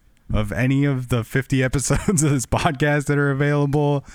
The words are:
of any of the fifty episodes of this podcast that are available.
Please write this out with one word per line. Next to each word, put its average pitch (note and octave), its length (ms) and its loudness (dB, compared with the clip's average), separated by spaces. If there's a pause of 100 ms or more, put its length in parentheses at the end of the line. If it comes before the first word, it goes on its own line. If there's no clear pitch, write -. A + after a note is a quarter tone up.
(320)
of G#2 200 0
any C3 340 0
of B2+ 240 -2
the A#2 140 0
fifty C3+ 400 -2
episodes C#3+ 580 0
of D#3 80 2
this C#3 160 0
podcast D3 600 0
that C#3+ 120 0
are C#3+ 140 2
available. C#3+ 840 0